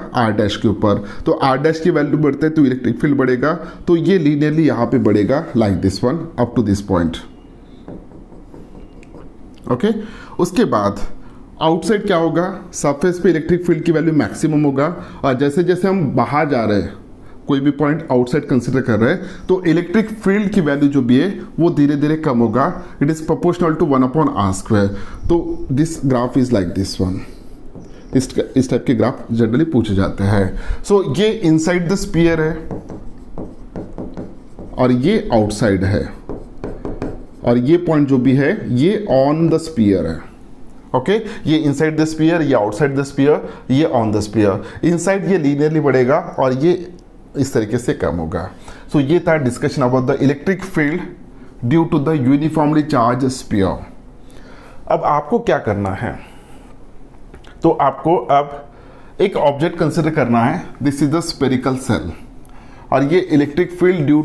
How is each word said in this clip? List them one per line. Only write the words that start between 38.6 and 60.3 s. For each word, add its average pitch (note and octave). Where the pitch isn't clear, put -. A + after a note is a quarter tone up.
ये F#3
on D3
the D#3+
sphere G2
है। E2
ओके, D3+
ये D3+
inside D3+
the D#3
sphere, D#3+
ये C3+
outside A#2+
the C#3
sphere, C#3+
ये C#3
on A2
the G#2
sphere। G#2
inside F3
ये F#3+
linearly D3
बढ़ेगा C3
और C3
ये F3
इस C3+
तरीके A2+
से C3+
कम E2
होगा। E2
So D3+
ये D3
था E3+
discussion C#3
about B2+
the C3
electric D3
field D#3
due E3
to D#3
the D#3+
uniformly D3
charged B2+
sphere। G2
अब D#3+
आपको D3+
क्या D#3
करना G2
है? F#2+
तो E3
आपको D#3
अब C#3+
एक C3
object D3
consider D#3
करना A#2